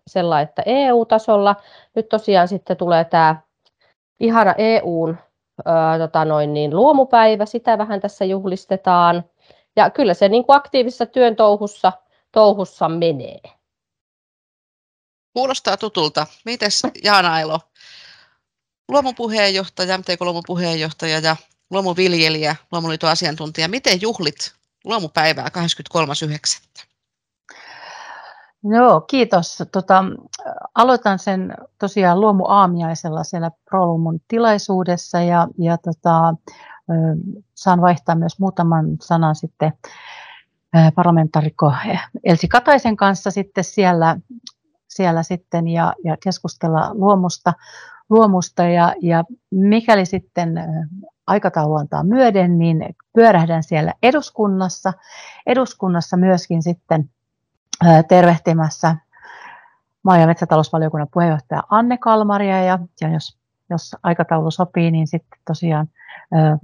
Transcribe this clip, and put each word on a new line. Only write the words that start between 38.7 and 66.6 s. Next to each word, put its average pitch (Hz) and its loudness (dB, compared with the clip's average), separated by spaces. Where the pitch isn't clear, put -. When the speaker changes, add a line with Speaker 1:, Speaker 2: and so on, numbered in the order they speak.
Speaker 3:
sanan 160 0
sitten, - -6
ö, - 8
parlamentaarikko 156 0
Elsi 175 2
Kataisen 247 2
kanssa 196 0
sitten 190 -6
siellä, 170 2
siellä 170 -2
sitten 170 -6
ja, 165 0
ja 156 -4
keskustella 165 -4
luomusta, 185 0
luomusta 196 2
ja, 175 2
ja 170 0
mikäli 202 2
sitten, 170 -6
ö, 165 -8
aikataulu 170 0
antaa 147 -4
myöden, 196 4
niin 165 -2
pyörähdän 170 4
siellä 160 -2
eduskunnassa, 196 0
eduskunnassa 190 -2
myöskin 180 0
sitten, 160 -2
ö, 160 8
tervehtimässä 165 2
maa- 185 4
ja 165 6
metsätalousvaliokunnan 160 0
puheenjohtaja 156 -2
Anne 240 0
Kalmaria 208 0
ja, 185 0
ja 156 -4
jos, 160 -6
jos - -8
aikataulu 160 -2
sopii, 170 -2
niin 160 0
sitten - -10
tosiaan, 156 -4
ö, 165 2